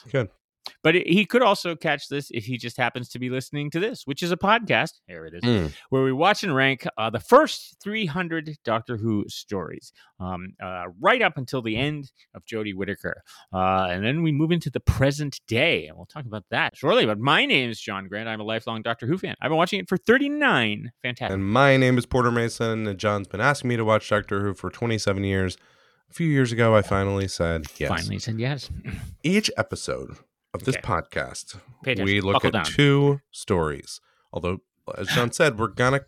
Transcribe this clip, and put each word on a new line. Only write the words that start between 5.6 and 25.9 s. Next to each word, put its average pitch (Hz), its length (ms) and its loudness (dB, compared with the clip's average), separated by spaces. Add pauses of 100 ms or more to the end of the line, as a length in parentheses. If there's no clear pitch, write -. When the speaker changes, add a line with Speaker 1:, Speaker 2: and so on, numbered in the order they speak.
Speaker 2:
where 131 120 2
we 135 80 2
watch 175 320 2
and 175 100 -2
rank, 135 320 2 (120)
uh, 110 120 -2
the 113 120 -4
first - 600 4
three 214 240 -4
hundred 160 600 -6
Doctor 117 320 -2
Who 104 320 0
stories, - 640 -10 (260)
um, 92 420 -8
uh, 92 260 -8 (120)
right 226 220 2
up 180 160 0
until 127 240 -4
the 110 160 -2
end 143 340 -4 (240)
of 104 80 -18
Jodie 107 320 -6
Whittaker. 95 460 -6 (320)
Uh, 95 380 2
and 92 120 -2
then 147 200 0
we 160 100 2
move 160 180 2
into 165 180 0
the - 120 -6
present 143 680 0
day, 113 400 0
and 78 80 -18
we'll 90 100 -18
talk 147 200 -16
about 104 260 -10
that 139 240 -2
shortly. 185 300 2
But 107 120 0
my 151 280 4
name 143 240 2
is 113 100 -8
John 95 300 -8
Grant. 107 180 -8
I'm 110 140 -6
a - 20 -8
lifelong 113 380 -4
Doctor 117 260 -4
Who 190 100 0
fan. 180 240 -8
I've 139 100 -2
been 160 60 2
watching 180 220 2
it 180 80 -8
for 190 80 0
thirty-nine 220 960 2 (100)
fantastic 120 320 -4
Speaker 1:
And 98 140 0
my 131 300 6
name 127 200 6
is 120 80 0
Porter 123 240 2
Mason. 113 580 0
And 95 120 -4
John's 104 300 0
been 98 120 -6
asking 135 280 2
me 120 80 2
to 113 80 -2
watch 107 240 2
Doctor 104 340 0
Who 101 100 0
for 90 160 -8
twenty-seven 101 540 -2
years. 95 320 0 (540)